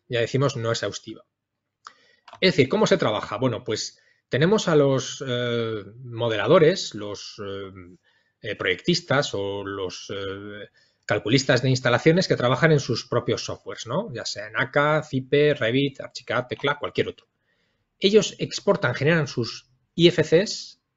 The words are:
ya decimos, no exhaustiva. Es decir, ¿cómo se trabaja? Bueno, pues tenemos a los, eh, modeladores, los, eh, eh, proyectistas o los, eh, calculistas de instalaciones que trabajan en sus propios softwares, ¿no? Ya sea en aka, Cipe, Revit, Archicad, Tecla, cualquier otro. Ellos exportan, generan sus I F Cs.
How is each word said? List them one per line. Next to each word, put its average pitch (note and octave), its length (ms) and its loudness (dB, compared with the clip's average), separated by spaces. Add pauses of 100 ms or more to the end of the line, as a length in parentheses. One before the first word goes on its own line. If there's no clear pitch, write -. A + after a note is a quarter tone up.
ya A#2+ 120 -2
decimos, C3 360 0
no A2+ 140 -2
exhaustiva. G#2+ 540 -6 (1160)
Es F#3 120 4
decir, - 160 4
¿cómo G#3 180 2
se G3 100 4
trabaja? G#2+ 400 -2
Bueno, A#2 280 -2
pues - 340 -6 (300)
tenemos F3+ 400 2
a D#3+ 80 4
los, C#3 500 2
eh, A#2 580 -4 (200)
modeladores, A#2+ 880 2
los, G#2 500 -10
eh, G2 280 -10 (680)
eh, G#2 160 -8
proyectistas C3 800 0
o G2+ 300 -4
los, G2 500 -8
eh, G2 540 -10 (360)
calculistas A#2+ 560 0
de C3 100 0
instalaciones C3 580 2
que B2+ 80 0
trabajan B2+ 340 2
en D3+ 80 6
sus - 300 -4
propios A#2 360 -2
softwares, - 440 -12
¿no? E3+ 260 -6
Ya G#2 100 -8
sea G#2+ 220 -10
en G#2+ 120 -8
aka, D3 440 2
Cipe, C#3+ 520 2
Revit, C3+ 460 0
Archicad, - 460 -6
Tecla, C#3 320 -4
cualquier - 300 -4
otro. - 180 -12 (720)
Ellos G3+ 400 4
exportan, C#3+ 560 0
generan D3+ 320 2
sus - 460 -8 (240)
I E3+ 120 6
F E3 140 2
Cs. - 580 0 (160)